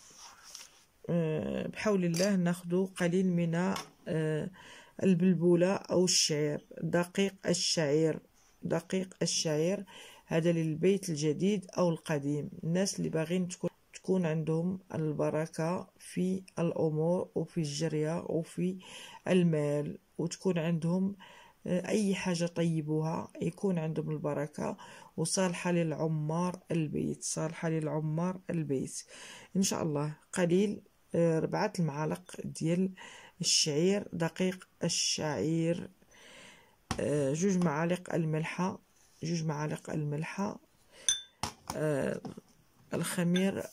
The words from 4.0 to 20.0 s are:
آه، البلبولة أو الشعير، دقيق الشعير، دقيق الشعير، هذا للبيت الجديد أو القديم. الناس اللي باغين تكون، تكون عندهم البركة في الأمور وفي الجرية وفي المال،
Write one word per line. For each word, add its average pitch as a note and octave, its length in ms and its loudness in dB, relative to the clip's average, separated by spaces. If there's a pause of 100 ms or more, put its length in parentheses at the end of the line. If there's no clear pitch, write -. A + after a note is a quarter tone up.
آه، D#3 420 0 (520)
البلبولة F3+ 680 6
أو - 320 2
الشعير، D3+ 640 0 (160)
دقيق F3 520 0 (120)
الشعير، D#3+ 720 2 (440)
دقيق F#3 600 -4
الشعير، E3+ 640 0 (420)
هذا E3 260 2
للبيت E3 560 2
الجديد D#3 580 2 (120)
أو F3 100 4
القديم. D3 600 -2 (140)
الناس F3+ 340 0
اللي D#3+ 100 -2
باغين E3 400 0
تكون، - 220 -6 (240)
تكون F#3 320 0
عندهم D#3+ 520 0 (160)
البركة D#3 1040 -2
في F#3 440 -2 (160)
الأمور E3 760 0
وفي D#3+ 240 -4
الجرية D#3 640 -2
وفي F3 580 -2 (500)
المال، D3+ 680 2 (200)